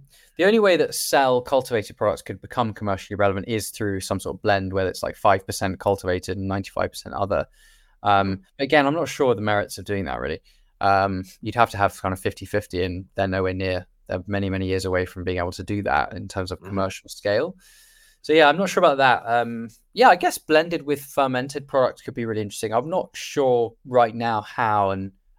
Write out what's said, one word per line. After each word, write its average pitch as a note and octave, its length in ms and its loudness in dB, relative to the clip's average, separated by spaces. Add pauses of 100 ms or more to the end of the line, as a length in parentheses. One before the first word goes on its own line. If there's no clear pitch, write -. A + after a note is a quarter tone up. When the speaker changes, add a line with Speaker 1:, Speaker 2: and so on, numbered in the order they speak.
(360)
Speaker 1:
the E3 100 2
only A3 140 6
way F#3+ 180 6
that - 160 0
cell C3 480 2
cultivated B2+ 560 -2
products G#2 240 0
could - 180 -12
become A2+ 320 -4
commercially G2 440 -6
relevant G2 320 0
is A2 220 -4
through G2 300 -4
some F#2+ 200 -4
sort - 160 -8
of - 60 -20
blend, G2 300 0
whether F#2+ 160 0
it's, - 140 -8
like, - 140 -6
five G2 280 2
percent F#2+ 360 -4
cultivated F#2 580 -2
and F#2+ 100 -6
ninety-five F#2+ 440 -4
percent - 220 -14
other. G2 320 -2 (560)
Um, G2 400 2 (160)
again, C#3 280 4
I'm C#3+ 80 2
not D#3+ 140 -2
sure B2+ 260 2
the G2+ 80 -6
merits G#2 340 0
of F#2+ 80 -12
doing G2 220 -4
that, B1+ 120 -4
really. C#2+ 220 -6 (400)
Um, G2 440 2 (180)
you'd A2 140 -8
have A#2 140 4
to - 60 -10
have G2 240 0
kind F#2+ 140 -4
of F2+ 60 -8
fifty-fifty, G2 640 -4
and F#2 200 -6 (120)
they're G2 120 0
nowhere F#2+ 240 0
near, F#2 340 -4 (200)
they're F#2 200 -6
many, G2 220 -2
many F#2 180 -2
years F#2 200 -2
away F2+ 180 0
from F2+ 200 -10
being F#2 120 -2
able F2 160 -2
to F#2 120 -10
do G#2 180 -4
that - 320 0
in G2+ 120 -10
terms F#2 260 -6
of F2+ 60 -10
Speaker 2:
Mm-hmm. F#2 100 -18
Speaker 1:
commercial G2 420 -4
scale. B2+ 460 -2 (680)
So, D3 100 -2
yeah, D#3 160 8
I'm D3 80 4
not F#3+ 140 0
sure F#3+ 120 0
about D3 160 6
that. C3 280 4
Um, A#2 420 -2 (240)
yeah, - 160 6
I F3+ 80 8
guess A#3+ 220 -2
blended D#3 440 0
with C#3 220 -4
fermented C#3 640 -4
products C3 320 0
could A2+ 140 -12
be A#2+ 100 -6
really A2 160 -4
interesting. G#2 320 -6
I'm B2+ 160 0
not F3+ 260 -4
sure B2 600 0 (100)
right A#2+ 300 2
now A#2 260 -2
how G#2 500 0
and, G2 220 -6 (260)